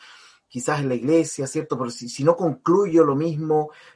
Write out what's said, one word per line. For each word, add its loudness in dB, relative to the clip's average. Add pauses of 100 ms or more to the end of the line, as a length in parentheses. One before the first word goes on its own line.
(480)
Quizás -4
en -2
la -2
iglesia, 0
¿cierto? -6
Pero -6
si, -12
si -10
no 4
concluyo 2
lo 0
mismo, -2 (260)